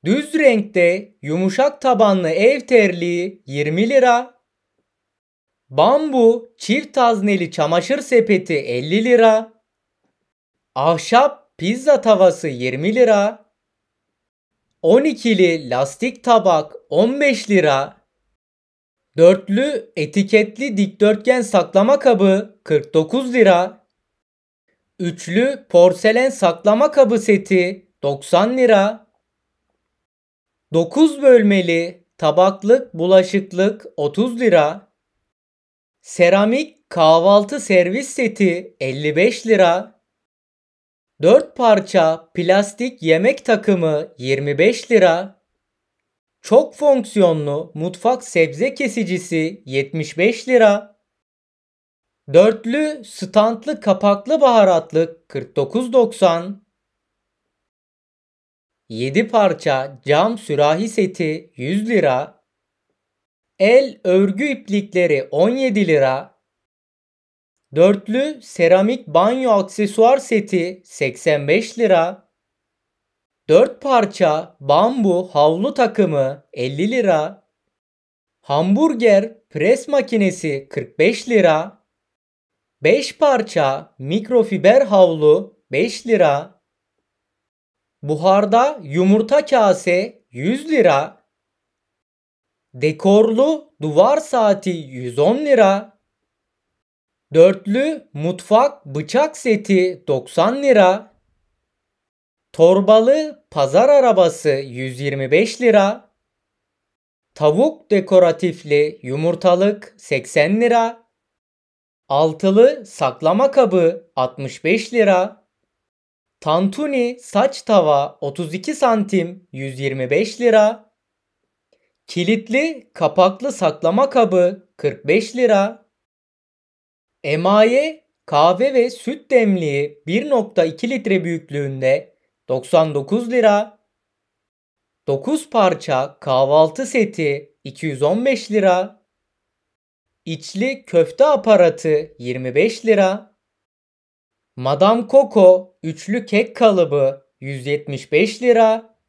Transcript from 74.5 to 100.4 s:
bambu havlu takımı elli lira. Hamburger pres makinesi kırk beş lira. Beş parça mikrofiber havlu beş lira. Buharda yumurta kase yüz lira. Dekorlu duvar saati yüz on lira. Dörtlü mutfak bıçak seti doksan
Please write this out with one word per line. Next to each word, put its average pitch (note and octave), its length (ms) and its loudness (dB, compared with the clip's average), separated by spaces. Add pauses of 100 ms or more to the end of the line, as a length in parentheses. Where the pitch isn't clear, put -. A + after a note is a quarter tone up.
bambu F#3 720 0
havlu E3 400 0
takımı D#3+ 720 -2 (100)
elli C#3 380 -6
lira. F#3+ 560 -4 (960)
Hamburger G#3+ 1080 0
pres F3+ 380 -2
makinesi G3 800 -4
kırk - 300 -12
beş G#3+ 300 -2
lira. F3 540 0 (1000)
Beş A#3 340 0
parça F3 840 -2
mikrofiber G#3+ 800 0
havlu F3 920 2
beş D#3 360 -6
lira. E3+ 540 0 (1400)
Buharda G3+ 800 0
yumurta G3+ 640 0
kase G3+ 840 0
yüz A#3+ 380 -6
lira. F3 540 0 (1500)
Dekorlu A3 1080 0
duvar F3 360 2
saati G#3+ 520 -2
yüz C3 500 -10
on G3+ 180 2
lira. A3+ 560 2 (1400)
Dörtlü G3 800 2
mutfak F#3 720 -2
bıçak D#3 520 -4
seti G3 720 -2
doksan F3 560 -2